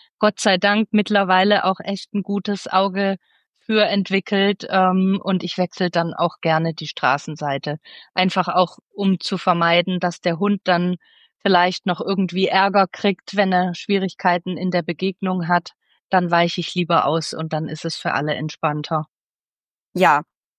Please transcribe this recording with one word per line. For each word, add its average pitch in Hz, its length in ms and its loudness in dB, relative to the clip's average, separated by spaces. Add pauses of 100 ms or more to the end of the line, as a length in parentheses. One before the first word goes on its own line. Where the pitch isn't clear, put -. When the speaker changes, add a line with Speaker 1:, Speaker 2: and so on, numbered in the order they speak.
(180)
Speaker 1:
Gott 214 220 2
sei 190 180 4
Dank 202 340 2
mittlerweile 202 720 2
auch 190 160 0
echt - 320 -10
ein 202 100 -2
gutes 202 460 -6
Auge 196 480 0 (420)
für 214 280 2
entwickelt, 202 840 0
ähm, 190 540 2
und 185 200 0
ich 180 140 -10
wechsle 180 320 -2
dann 170 240 -2
auch - 300 -2
gerne 160 320 0
die 156 120 -12
Straßenseite. 143 920 -4 (340)
Einfach 185 360 0
auch, 175 300 0 (140)
um 190 280 0
zu - 180 -6
vermeiden, 175 640 2
dass 175 200 -4
der 170 180 -2
Hund 202 260 0
dann 175 320 2 (480)
vielleicht 185 420 2
noch 180 140 -2
irgendwie 185 480 -2
Ärger 196 400 2
kriegt, - 480 -4
wenn 190 160 2
er 180 220 2
Schwierigkeiten 185 800 -2
in 175 140 -4
der 175 120 0
Begegnung 185 640 -4
hat, 175 240 0 (380)
dann 180 200 2
weiche 170 300 2
ich - 140 -8
lieber 165 320 2
aus 156 280 -2
und 160 180 -6
dann 156 160 -4
ist - 160 -10
es 165 120 -6
für - 180 -4
alle 147 200 -2
entspannter. 151 720 -4 (880)
Speaker 2:
Ja, 170 280 4 (360)